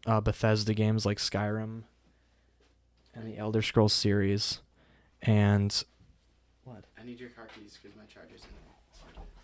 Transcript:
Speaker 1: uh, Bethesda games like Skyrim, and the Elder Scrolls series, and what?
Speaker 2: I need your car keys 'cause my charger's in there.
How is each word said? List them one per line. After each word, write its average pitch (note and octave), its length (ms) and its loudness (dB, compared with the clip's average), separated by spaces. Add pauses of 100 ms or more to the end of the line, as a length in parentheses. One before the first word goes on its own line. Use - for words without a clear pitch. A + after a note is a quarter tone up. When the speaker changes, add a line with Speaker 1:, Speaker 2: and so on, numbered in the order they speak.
Speaker 1:
uh, A2+ 140 2
Bethesda G#2+ 540 0
games G#2+ 300 0
like G#2 140 0
Skyrim, A2 680 -6 (1300)
and A2+ 120 -14
the G#2+ 120 -12
Elder G#2+ 240 0
Scrolls G#2+ 320 4
series, G2+ 640 0 (640)
and G#2 640 2 (800)
what? A#2+ 200 -20 (160)
Speaker 2:
I A#2 40 -20
need A#2+ 140 -16
your A#2+ 120 -18
car A#2 240 -20
keys G#2 280 -20
'cause G#2 140 -20
my G#2+ 80 -20
charger's - 380 -20
in - 60 -20 (180)
there. - 580 -20 (200)